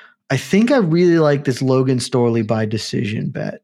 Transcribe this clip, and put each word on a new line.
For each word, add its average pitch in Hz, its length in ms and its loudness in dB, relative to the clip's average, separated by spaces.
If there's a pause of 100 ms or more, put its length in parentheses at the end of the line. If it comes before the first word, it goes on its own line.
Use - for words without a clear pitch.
(300)
I 135 80 0
think 214 320 0
I 285 80 4
really 175 400 4
like 147 260 2
this 127 160 -2
Logan 131 380 2
Storley 117 480 0
by 110 180 -2
decision 107 640 -4
bet. - 360 -10